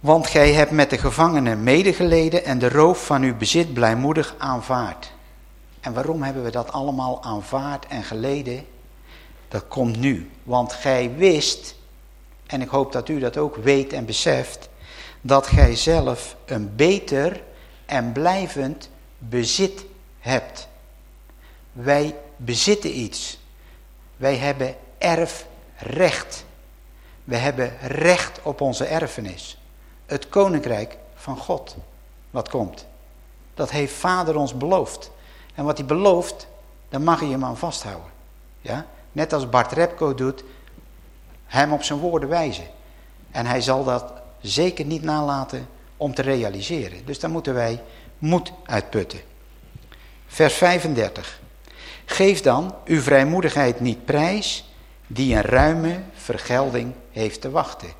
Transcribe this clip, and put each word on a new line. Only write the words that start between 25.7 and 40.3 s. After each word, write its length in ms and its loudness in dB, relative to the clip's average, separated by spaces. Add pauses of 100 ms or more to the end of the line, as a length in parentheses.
We 120 -4
hebben 440 -2
recht 600 0
op 180 -6
onze 240 -2
erfenis. 720 -6 (480)
Het 220 -8
koninkrijk 680 0 (180)
van 220 -12
God, 400 -8 (540)
wat 180 -6
komt. 380 -6 (680)
Dat 160 -6
heeft 220 -4
Vader 440 0
ons 200 -2
beloofd. 540 -2 (440)
En 100 -8
wat 140 -2
hij 80 -8
belooft, 600 2 (420)
dan 160 -4
mag 160 4
je 60 -4
hem 180 -2
aan 120 -6
vasthouden. 540 -10 (500)
Ja? 260 -8 (260)
Net 200 -4
als 160 -2
Bart 240 2
Repko 420 0
doet, 300 -4 (1040)